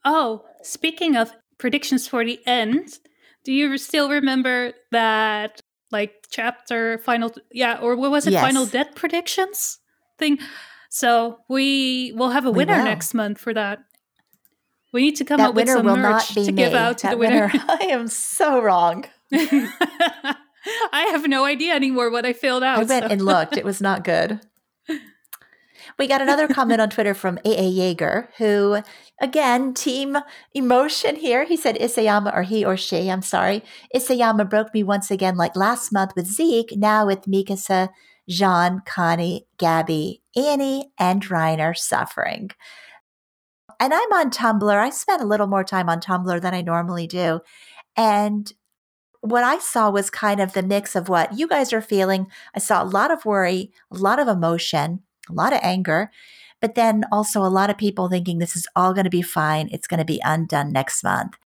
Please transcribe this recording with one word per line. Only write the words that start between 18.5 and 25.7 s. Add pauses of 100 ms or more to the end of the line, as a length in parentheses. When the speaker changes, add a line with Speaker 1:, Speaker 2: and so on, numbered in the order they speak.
Speaker 2:
wrong. (140)
Speaker 1:
<laughs>
I (760)
have
no
idea
anymore
what
I
filled
out,
Speaker 2:
I
went
Speaker 1:
so.
Speaker 2:
and
looked.
It
was
not
good. (1600)